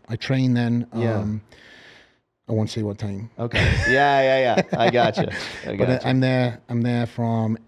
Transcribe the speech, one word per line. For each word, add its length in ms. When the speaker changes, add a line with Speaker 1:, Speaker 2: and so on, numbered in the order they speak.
Speaker 1:
I 80
train 380
then. 400
Speaker 2:
Yeah. 220
Speaker 1:
Um, 240
I 40
won't 180
say 140
what 140
time. 300
Speaker 2:
Okay. 180
Yeah, 300
yeah, 480
yeah. 100
I 100
gotcha. 420
I 0
Speaker 1:
<laughs> 20
But 60
I, 40
Speaker 2:
gotcha. 140
Speaker 1:
I'm 120
there. 480
I'm 140
there 220
from 640